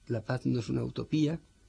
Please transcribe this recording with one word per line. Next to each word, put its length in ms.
la 180
paz 220
no 140
es 80
una 160
utopía, 560